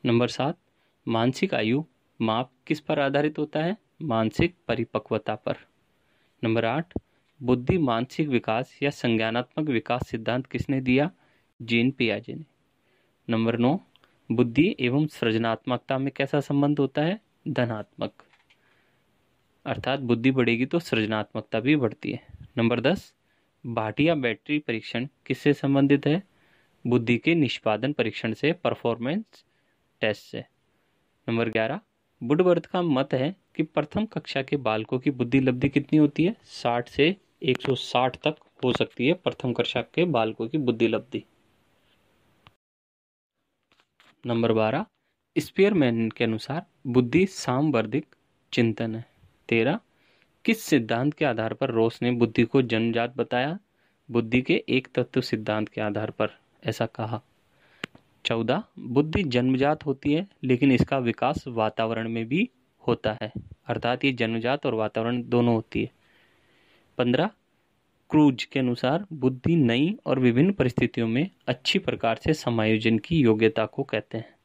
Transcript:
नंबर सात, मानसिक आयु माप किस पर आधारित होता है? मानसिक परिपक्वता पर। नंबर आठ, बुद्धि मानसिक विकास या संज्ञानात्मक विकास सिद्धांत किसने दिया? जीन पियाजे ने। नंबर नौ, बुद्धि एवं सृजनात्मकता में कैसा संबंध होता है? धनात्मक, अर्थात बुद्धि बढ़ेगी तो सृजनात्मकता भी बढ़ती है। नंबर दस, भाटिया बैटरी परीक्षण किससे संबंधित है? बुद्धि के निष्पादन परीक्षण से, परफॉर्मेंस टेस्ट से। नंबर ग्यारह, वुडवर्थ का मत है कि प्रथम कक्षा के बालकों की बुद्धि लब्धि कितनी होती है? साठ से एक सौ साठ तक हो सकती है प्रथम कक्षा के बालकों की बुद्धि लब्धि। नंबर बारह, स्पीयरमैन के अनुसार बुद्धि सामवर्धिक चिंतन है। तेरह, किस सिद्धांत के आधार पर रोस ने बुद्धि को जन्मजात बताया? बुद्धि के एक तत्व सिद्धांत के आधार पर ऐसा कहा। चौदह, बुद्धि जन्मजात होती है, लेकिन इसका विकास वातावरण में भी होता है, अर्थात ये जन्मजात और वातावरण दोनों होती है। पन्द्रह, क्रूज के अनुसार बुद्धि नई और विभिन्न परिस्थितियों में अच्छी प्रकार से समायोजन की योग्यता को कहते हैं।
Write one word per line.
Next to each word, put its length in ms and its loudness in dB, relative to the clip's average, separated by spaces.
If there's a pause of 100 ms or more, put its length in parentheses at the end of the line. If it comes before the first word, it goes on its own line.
नंबर 220 2
सात, 300 -4 (500)
मानसिक 460 0
आयु 300 0 (380)
माप 300 -2 (160)
किस 120 -2
पर 200 -4
आधारित 400 0
होता 240 -4
है? 140 -4 (240)
मानसिक 540 0 (120)
परिपक्वता 680 -4
पर। 200 -6 (880)
नंबर 220 0
आठ, 280 -4 (500)
बुद्धि 340 2
मानसिक 500 0
विकास 560 -2
या 60 0
संज्ञानात्मक 800 -2
विकास 380 -2
सिद्धांत 380 -4
किसने 360 -4
दिया? 300 2 (500)
जीन 300 2
पियाजे 420 -2
ने। 120 -14 (840)
नंबर 280 0
नौ, 220 2 (520)
बुद्धि 480 2
एवं 280 0
सृजनात्मकता 920 -2
में 180 -4
कैसा 240 0
संबंध 400 0
होता 220 0
है? 200 -2 (260)
धनात्मक, 680 -4 (1500)
अर्थात 340 -2
बुद्धि 320 2
बढ़ेगी 340 2
तो 140 -2
सृजनात्मकता 800 -2
भी 160 2
बढ़ती 360 -4
है। 160 -10 (300)
नंबर 240 4
दस, 320 0 (520)
भाटिया 500 0
बैटरी 440 -2
परीक्षण 480 -6 (180)
किससे 280 2
संबंधित 540 4
है? 160 2 (640)
बुद्धि 300 2
के 180 2
निष्पादन 580 0
परीक्षण 400 -2
से, 180 0
परफॉर्मेंस 960 -4 (560)
टेस्ट 200 -2
से। 240 -12 (840)
नंबर 200 0
ग्यारह, 300 -2 (440)
वुडवर्थ 420 2
का 160 -2
मत 320 0
है 220 -2 (200)
कि 80 -2
प्रथम 420 -2
कक्षा 380 -6
के 140 -4
बालकों 420 -2
की 120 0
बुद्धि 280 0
लब्धि 300 0
कितनी 300 2
होती 240 4
है? 200 0
साठ 460 -4
से 260 2 (280)
एक 180 0
सौ 140 -2
साठ 420 -2
तक 180 -2 (280)
हो 100 2
सकती 340 -2
है 60 2
प्रथम 400 -4
कक्षा 280 -2
के 240 -2
बालकों 420 -2
की 100 -6
बुद्धि 300 0
लब्धि। 360 -4 (3000)
नंबर 260 2
बारह, 340 2 (520)
स्पीयरमैन 720 2
के 140 -4
अनुसार 420 -4 (220)
बुद्धि 380 4
सामवर्धिक 800 -2 (480)
चिंतन 420 0
है। 100 -10 (440)
तेरह, 300 2 (640)
किस 160 0
सिद्धांत 520 0
के 120 -2
आधार 280 -2
पर 160 -4
रोस 320 0
ने 100 0
बुद्धि 320 2
को 180 4
जन्मजात 560 -2
बताया? 420 -2 (520)
बुद्धि 300 2
के 280 0
एक 260 0
तत्व 260 0
सिद्धांत 480 -4
के 120 -8
आधार 300 -4
पर 180 -2 (360)
ऐसा 200 -2
कहा। 360 -8 (1040)
चौदह, 380 -2 (160)
बुद्धि 440 0
जन्मजात 600 0
होती 280 -2
है, 140 -2 (160)
लेकिन 280 4
इसका 260 2
विकास 500 -2
वातावरण 600 -2
में 160 -4
भी 240 -2 (380)
होता 340 -2
है, 100 -8 (340)
अर्थात 400 -2
ये 60 2
जन्मजात 540 -2
और 80 0
वातावरण 560 -2
दोनों 260 4
होती 260 -4
है। 100 -4 (1040)
पन्द्रह, 320 0 (800)
क्रूज 340 4
के 160 -4
अनुसार 540 0
बुद्धि 420 0
नई 500 2
और 140 0
विभिन्न 340 4
परिस्थितियों 540 0
में 220 0 (180)
अच्छी 320 -2
प्रकार 360 -2
से 180 0
समायोजन 680 2
की 200 0
योग्यता 460 4
को 180 -8
कहते 340 -6
हैं। 280 -12